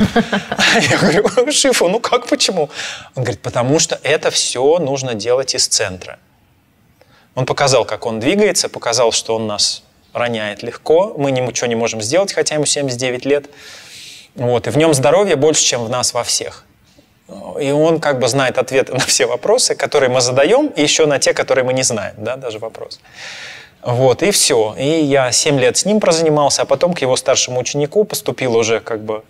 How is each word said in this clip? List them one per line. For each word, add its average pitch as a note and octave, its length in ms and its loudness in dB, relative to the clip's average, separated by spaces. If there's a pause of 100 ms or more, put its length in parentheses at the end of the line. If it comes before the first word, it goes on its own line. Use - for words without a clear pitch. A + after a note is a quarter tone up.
(880)
Я - 80 2
говорю: G#3+ 540 2
"Шифу, A#3+ 380 2
ну G#3+ 100 0
как, - 280 -2
почему?" F#3+ 420 0 (460)
Он C3 80 -4
говорит: A#2 180 -4
"Потому C3 380 0
что - 220 -2
это C#3 300 0
всё C#3+ 480 2
нужно C3 340 -2
делать A#2+ 420 0
из - 120 0
центра". F#2 520 -4 (1160)
Он B2+ 100 -2
показал, C3 380 2
как - 220 -6
он A2 160 -2
двигается, F#3 480 2
показал, A#2 420 0
что - 240 -2
он A2+ 120 -4
нас - 360 -4 (300)
роняет A2+ 500 -4
легко, E3 540 -2
мы C#3 140 -2
ничего B2+ 360 -4
не A#2 80 -2
можем A2+ 260 -4
сделать, E3+ 300 0
хотя D#3 240 -2
ему D3 100 0
семьдесят C3+ 340 -2
девять B2+ 260 -4
лет. C#3+ 240 0 (840)
Вот. B2 320 0
И - 20 -4
в A2 80 0
нём D#3+ 160 4
здоровья D#3 420 4
больше, D3+ 280 2
чем A#2+ 200 -2
в G#2+ 60 -6
нас B2 240 -2
во A#2+ 100 -2
всех. - 400 -6 (960)
И C#3 120 -2
он D#3+ 280 4
как D3 200 0
бы B2+ 100 2
знает B2+ 280 0
ответы B2+ 360 0
<laughs> B2+ 60 -2
на - 0 -
все - 260 0
вопросы, D3 500 0
которые C#3 340 2
мы B2+ 120 2
задаём, D3 460 4
и D#3+ 140 -2
ещё D3+ 260 4
на C#3 120 2
те, E3+ 140 2
которые C3 320 0
мы B2+ 80 0
не C3 100 0
знаем, G#2 340 -4
да, A2+ 200 -6
даже A#2 220 -10
вопрос. - 400 -14 (840)
Вот, B2 380 2
и G3 80 4
всё. A#2 480 2
И D#3 220 2
я C3+ 320 2
семь D3 260 2
лет B2 160 4
с - 100 -2
ним G#3 140 2
прозанимался, D#3+ 600 2
а A#2 40 0
потом F3 280 2
к - 80 -4
его B2+ 160 0
старшему B2+ 420 0
ученику D3 460 0
поступил C3 500 -4
уже, A2 240 2
как G#2+ 240 -8
бы, A2 260 -6